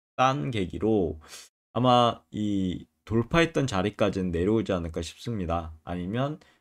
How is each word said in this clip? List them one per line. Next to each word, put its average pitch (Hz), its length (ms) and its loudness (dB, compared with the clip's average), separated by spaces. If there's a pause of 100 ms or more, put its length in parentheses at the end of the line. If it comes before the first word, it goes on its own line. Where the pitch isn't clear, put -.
(160)
딴 135 340 0
계기로 95 680 0 (520)
아마 120 580 4
이 101 560 -2 (180)
돌파했던 147 600 0
자리까지는 95 640 0
내려오지 98 420 2
않을까 85 300 -4
싶습니다. 82 720 -6 (100)
아니면 113 560 -6 (200)